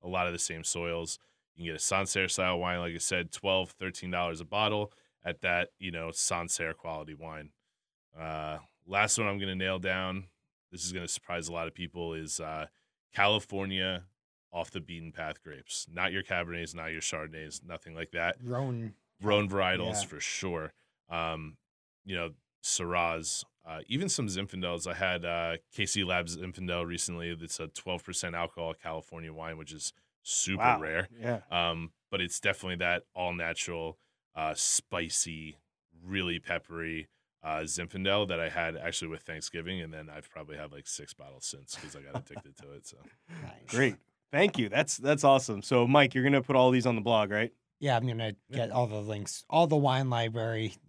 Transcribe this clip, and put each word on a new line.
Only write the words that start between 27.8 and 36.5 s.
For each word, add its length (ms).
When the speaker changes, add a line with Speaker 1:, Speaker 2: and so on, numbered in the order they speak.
Speaker 1:
percent 300
alcohol 400
California 580
wine, 240
which 160
is 200
super 360
Speaker 3:
Wow. 220
Speaker 1:
rare. 280
Speaker 3:
Yeah. 220
Speaker 1:
Um, 420
but 100
it's 200
definitely 360
that 280
all 180
natural, 680
uh, 200
spicy, 1040
really 380
peppery, 720